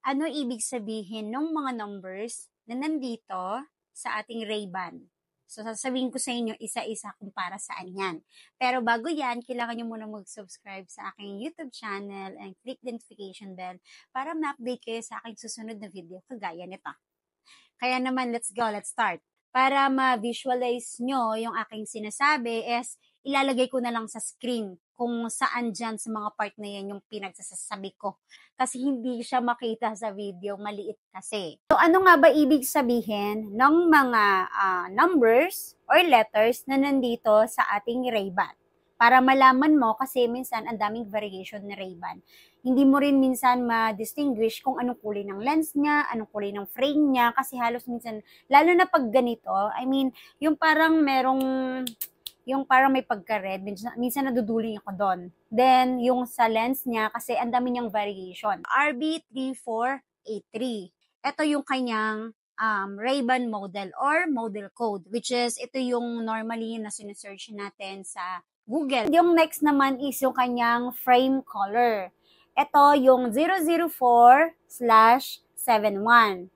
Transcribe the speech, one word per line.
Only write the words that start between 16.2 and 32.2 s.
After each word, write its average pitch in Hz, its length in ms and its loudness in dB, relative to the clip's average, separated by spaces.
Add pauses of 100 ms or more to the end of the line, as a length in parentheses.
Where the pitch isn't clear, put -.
kagaya 180 400 -14
nito. 185 240 -16 (880)
Kaya 254 160 -2
naman, 254 320 -2
let's 233 240 -6
go, 226 160 -2
let's 208 240 -8
start. 196 320 -4 (240)
Para 269 400 2
ma-visualize 247 1120 -2
nyo 240 400 -2
yung 226 240 -6
aking 214 240 -14
sinasabi 233 800 -2
is, 240 320 -6 (240)
ilalagay 269 480 0
ko 262 80 0
na 240 80 -4
lang 233 160 -4
sa 220 160 -14
screen 220 560 -8 (160)
kung 233 380 -4
saan 240 400 -2
dyan 220 240 -8
sa 220 160 -12
mga 214 240 -6
part 208 240 -6
na 208 160 -12
yan 196 160 -10
yung 202 160 -12
pinagsasabi 196 880 -12
ko. - 240 -10 (400)
Kasi 254 240 -4
hindi 247 400 -4
siya 254 160 -2
makita 240 560 -4
sa 214 160 -8
video, 196 480 -10
maliit 208 400 -10 (160)
kasi. 196 400 -8 (160)
So, - 80 6
ano 339 240 6
nga 359 160 8
ba 320 160 8